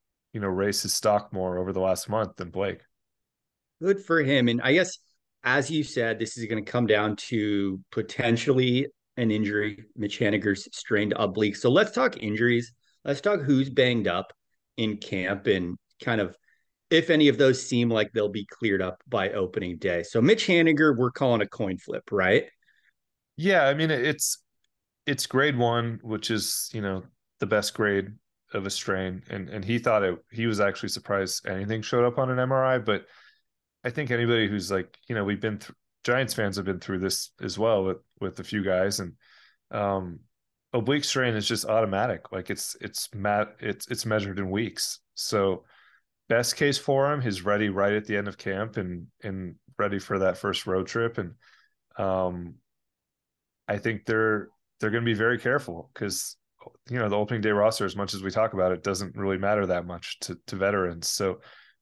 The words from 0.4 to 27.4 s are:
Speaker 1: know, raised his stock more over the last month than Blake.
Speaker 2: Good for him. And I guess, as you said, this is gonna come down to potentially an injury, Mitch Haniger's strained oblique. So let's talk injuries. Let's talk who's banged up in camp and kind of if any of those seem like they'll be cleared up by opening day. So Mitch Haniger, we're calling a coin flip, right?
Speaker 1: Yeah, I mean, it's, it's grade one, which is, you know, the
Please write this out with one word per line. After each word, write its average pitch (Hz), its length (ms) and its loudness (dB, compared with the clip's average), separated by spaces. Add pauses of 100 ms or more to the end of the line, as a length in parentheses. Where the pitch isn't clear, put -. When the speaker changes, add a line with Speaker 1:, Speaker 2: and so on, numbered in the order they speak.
Speaker 1:
know, 101 60 -2
raised 98 340 0
his - 140 -4
stock 104 360 2
more 92 280 -2
over 92 120 -2
the 92 80 -2
last 92 300 0
month 107 280 -2
than 87 120 -10
Blake. 92 320 -4 (1000)
Speaker 2:
Good 196 220 0
for 165 160 2
him. 135 280 4
And 120 140 2
I 131 120 4
guess, 170 240 2 (460)
as 131 260 2
you 156 140 0
said, 117 340 -2
this 113 200 -6
is 117 100 -8
gonna 107 160 -4
come 120 240 0
down 107 280 4 (120)
to 101 520 0 (120)
potentially 123 960 2 (280)
an 117 140 2
injury, 104 560 0 (100)
Mitch 104 240 -4
Haniger's 104 560 0
strained 104 400 0
oblique. 104 400 2
So - 140 2
let's 208 220 6
talk 254 260 0
injuries. 117 560 2 (320)
Let's 143 160 -2
talk 202 200 2
who's 135 280 4
banged 120 400 4
up 90 240 -2 (420)
in 107 220 -2
camp 98 500 -4
and 90 300 2 (260)
kind 117 160 0
of 90 160 -4 (540)
if 160 200 4
any 151 200 6
of 113 80 4
those 135 280 4
seem 120 240 2
like 107 220 2
they'll 104 180 2
be 101 160 -6
cleared 98 360 0
up 92 260 -6
by 101 220 0
opening 90 480 -4
day. 85 260 -2
So 113 180 0
Mitch 185 260 4
Haniger, 156 500 4
we're 123 140 2
calling 120 300 2
a 101 60 -2
coin 95 300 -4
flip, - 340 -10
right? 95 340 4 (920)
Speaker 1:
Yeah, 170 280 4
I 139 80 6
mean, 160 160 2
it's, 151 540 -2 (640)
it's - 220 -2
grade 135 300 2
one, 117 440 0
which 110 280 -6
is, - 440 -4
you 110 80 -6
know, 95 220 -4 (360)
the - 60 -4